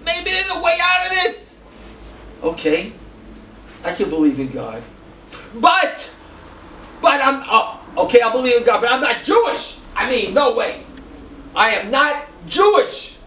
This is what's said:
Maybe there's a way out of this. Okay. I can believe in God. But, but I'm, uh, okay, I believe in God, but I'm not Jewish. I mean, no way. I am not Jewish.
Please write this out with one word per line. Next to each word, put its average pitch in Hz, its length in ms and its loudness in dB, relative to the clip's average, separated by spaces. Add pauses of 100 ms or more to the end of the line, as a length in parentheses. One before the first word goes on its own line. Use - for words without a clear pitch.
Maybe 349 260 -2
there's 381 200 0
a 349 100 -4
way 339 220 2
out 359 240 2
of 370 60 -4
this. - 460 -2 (840)
Okay. 165 500 -2 (920)
I 170 100 -6
can 196 160 -2
believe 151 300 2
in 127 80 -4
God. 117 340 -10 (720)
But, 302 560 0 (880)
but 285 200 4
I'm, 269 280 0
uh, 220 300 0 (260)
okay, 240 160 6
I 226 120 0
believe 247 240 2
in 233 80 2
God, 220 160 4
but 240 100 0
I'm 262 100 2
not 240 220 -2
Jewish. - 560 0 (160)
I - 160 -4
mean, 220 240 -2
no 269 200 4
way. - 280 -4 (720)
I 220 160 4
am 202 200 -4
not 285 360 0 (200)
Jewish. - 800 2